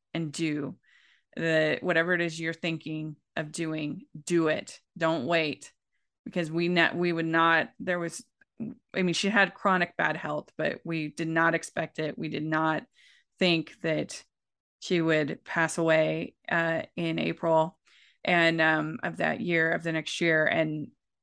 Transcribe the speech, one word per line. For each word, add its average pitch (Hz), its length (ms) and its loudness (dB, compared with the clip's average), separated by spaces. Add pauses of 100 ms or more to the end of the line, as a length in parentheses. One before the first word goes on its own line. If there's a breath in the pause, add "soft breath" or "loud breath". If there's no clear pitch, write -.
(140)
and 160 180 -4
do 151 440 -4 (600 soft breath)
the, 160 440 2
whatever 170 320 2
it 175 80 2
is 165 200 -4
you're 165 120 -4
thinking 156 640 -6 (200)
of 156 160 -8
doing, 156 500 -6 (240)
do 165 220 2
it. - 320 -4 (180)
Don't 160 280 0
wait, 160 460 -2 (520)
because 165 260 -4
we 170 180 0
not, 170 280 2
we 175 160 0
would 165 140 -2
not, 165 520 4
there 180 200 -2
was, 170 260 -8 (720)
I 185 80 0
mean, 175 120 2
she 202 140 0
had 196 260 4
chronic 180 420 0
bad 160 200 0
health, 151 420 -6
but 156 260 -2
we 160 240 -4
did 160 200 -6
not 165 260 4
expect - 440 -6
it. 156 200 -4
We 160 100 -6
did 151 160 -6
not 156 400 0 (540 soft breath)
think 170 440 2
that 151 400 -4 (580)
she 175 200 0
would 156 440 0
pass 165 340 -2
away, 160 560 2 (160)
uh, 165 320 0 (140)
in 165 220 -2
April 165 600 2 (460 soft breath)
and, 165 360 2
um, 160 420 2
of 170 160 -6
that 160 220 0
year, 165 320 2
of 165 100 -2
the 165 100 -2
next 156 280 -4
year. 160 260 4
And 156 420 0 (340)